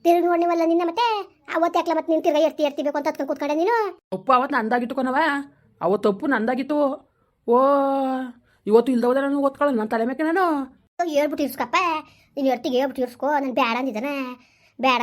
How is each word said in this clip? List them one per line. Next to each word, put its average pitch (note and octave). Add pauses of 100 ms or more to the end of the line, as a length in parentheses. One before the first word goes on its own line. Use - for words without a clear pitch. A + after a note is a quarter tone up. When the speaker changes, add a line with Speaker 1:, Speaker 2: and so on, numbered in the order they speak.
Speaker 1:
ತಿರುಗಿ E4+
ನೋಡ್ E4+
ನೀವಲ್ಲ E4+
ನಿನ್ನ F4
ಮತ್ತೆ. A4+ (480)
ಅವತ್ತು E4+
ಯಾಕ್ಲ E4
ಮತ್ತೆ D#4+
ನೀನ್ D#4+
ತಿರ್ಗಾ D4+
ಎಡ್ತಿ, D4+
ಎಡ್ತಿ C#4+
ಬೇಕು C#4+
ಅಂತ C#4+
ಹತ್ಕೊಂಡ್ D4
ಕೂತ್ಕೊಂಡೆ D4
ನೀನು? G#4 (380)
Speaker 2:
ತಪ್ಪು F#3+
ಅವತ್ತು C4+
ನಂದಾಗಿತ್ತು A#3+
ಕಣವ, C4 (680)
ಅವತ್ತು G3+
ತಪ್ಪು G3+
ನಂದಾಗಿತ್ತು. B3+ (720)
ಓ, B3 (1120)
ಇವತ್ತು A#3
ಇಲ್ದ A#3+
ಹೋದ್ರೆ C4+
ನಾನು C#4+
ಓದ್ಕೊಳ್ಳೋದು C#4
ನನ್ನ A3
ತಲೆ A3+
ಮೇಲೆ D#4
ನಾನು. F4+ (680)
Speaker 1:
ಹೇಳ್ಬಿಟ್ಟು D4
ಇರ್ಸ್ಕಪ್ಪ, B3 (580)
ನೀನ್ C4+
ಎಡ್ತಿಗೆ B3+
ಹೇಳ್ಬಿಟ್ಟು C4+
ಇರ್ಸ್ಕೊ. B3 (100)
ನಾನು C4+
ಬೇಡ A#3
ಅಂದಿದ್ದಾನ, B3+ (680)
ಬೇಡ B3